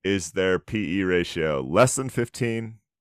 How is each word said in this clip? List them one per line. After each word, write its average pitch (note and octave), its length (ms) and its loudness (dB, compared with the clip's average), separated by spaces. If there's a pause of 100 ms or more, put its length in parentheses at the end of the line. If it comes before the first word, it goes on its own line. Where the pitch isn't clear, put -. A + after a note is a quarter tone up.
is G2 300 -2
their F#2 260 2
P G2 420 -2
E F#2+ 40 0
ratio E2 580 0
less F#2 320 4
than C3 160 -6
fifteen, A2+ 680 -4 (220)